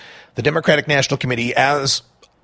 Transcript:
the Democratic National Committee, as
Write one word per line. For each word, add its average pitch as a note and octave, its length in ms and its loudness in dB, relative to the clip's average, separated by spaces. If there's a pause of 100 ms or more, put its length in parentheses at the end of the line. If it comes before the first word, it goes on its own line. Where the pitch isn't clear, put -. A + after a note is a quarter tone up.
(340)
the A#2 80 -6
Democratic D3+ 460 0
National C#3 280 0
Committee, A#2+ 380 -2
as C#3 480 0 (420)